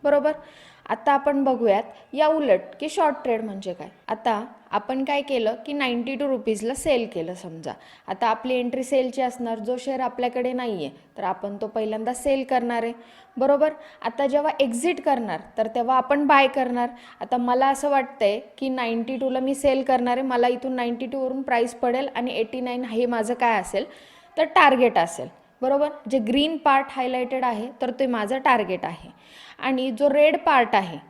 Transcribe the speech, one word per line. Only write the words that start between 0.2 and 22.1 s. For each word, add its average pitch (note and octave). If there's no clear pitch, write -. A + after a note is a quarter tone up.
आता -
आपण C#4
बघूयात A3+
या D4+
उलट D4
की D4+
शॉर्ट D4+
ट्रेड A3+
म्हणजे G3
काय. F3
आता A3
आपण C4
काय C#4+
केलं A#3+
की D4
नाईंटी C4
टू C4+
रुपीजला A3+
सेल C4+
केलं E3+
समजा. E3
आता G3
आपली A#3
एंट्री B3
सेलची B3+
असणार, A#3+
जो A3
शेअर C4
आपल्याकडे B3
नाही B3
आहे D3
तर -
आपण G3
तो G#3
पहिल्यांदा A3
सेल C4+
करणार A#3+
आहे, A#3
बरोबर? C#4+
आता B3+
जेव्हा D4
एक्झिट C4+
करणार A#3
तर A3
तेव्हा B3
आपण C#4
बाय C#4
करणार. B3
आता A3
मला B3
असं C#4
वाटतंय B3+
की C4+
नाईंटी A#3
टूला C4
मी C4+
सेल C4+
करणार B3
आहे, C4+
मला B3
इथून B3
नाईंटी A#3+
टू C4+
वरून C4
प्राईस B3
पडेल B3+
आणि B3